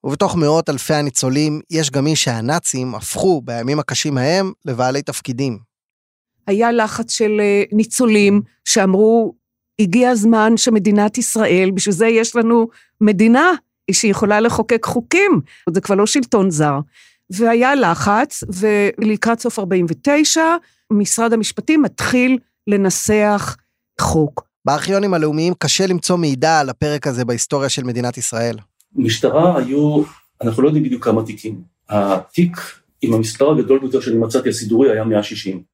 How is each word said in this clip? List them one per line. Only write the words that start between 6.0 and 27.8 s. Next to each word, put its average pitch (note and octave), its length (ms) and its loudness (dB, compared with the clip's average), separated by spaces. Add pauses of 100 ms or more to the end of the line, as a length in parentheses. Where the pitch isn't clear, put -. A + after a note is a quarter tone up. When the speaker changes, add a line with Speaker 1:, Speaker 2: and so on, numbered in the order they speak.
Speaker 2:
היה A3 260 0
לחץ A3+ 400 -4
של, G#3+ 280 0
אה, G3+ 220 2 (100)
ניצולים G#3 720 2 (220)
שאמרו, A3 680 2 (440)
"הגיע A#3 320 2
הזמן A3+ 460 4
שמדינת G#3 600 2
ישראל, F#3+ 520 0
בשביל G3 240 -2
זה G#3+ 120 2
יש A3+ 300 0
לנו A3+ 320 2 (320)
מדינה A3+ 520 4 (380)
שיכולה G#3 500 2
לחוקק A3+ 440 0
חוקים, E4 560 0 (340)
זה G3 60 2
כבר G3+ 140 -2
לא G3+ 120 2
שלטון G#3+ 440 0
זר." D3 280 0 (520)
והיה A#3 440 2
לחץ, G#3 760 0
ולקראת G#3 920 0
סוף - 180 -4
ארבעים F#3 300 0
ותשע, D#4 680 0 (340)
משרד A3 420 0
המשפטים A#3 500 0
מתחיל B3 560 0 (280)
לנסח G#3 880 0 (440)
חוק. - 520 -2 (120)
Speaker 1:
בארכיונים F#3+ 500 -2
הלאומיים D#3+ 440 0
קשה F#3+ 280 -2
למצוא F3+ 300 0
מידע D#3 440 2
על C3+ 100 -4
הפרק D3 360 -4
הזה B2 180 -4
בהיסטוריה C3+ 440 -4
של C3 160 -4